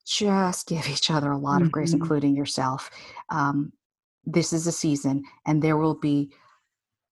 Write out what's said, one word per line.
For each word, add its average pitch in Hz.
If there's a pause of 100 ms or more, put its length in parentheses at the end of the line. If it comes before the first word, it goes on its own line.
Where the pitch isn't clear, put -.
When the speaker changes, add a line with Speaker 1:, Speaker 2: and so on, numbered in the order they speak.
Speaker 1:
just 190
give 160
each 139
other 147
a 143
lot 143
of 165
grace, 156
Speaker 2:
Mm-hmm. 151
Speaker 1:
including 147
yourself. 135 (380)
Um, 143 (540)
this 160
is 165
a 165
season, 139 (220)
and 151
there 156
will 156
be 143 (800)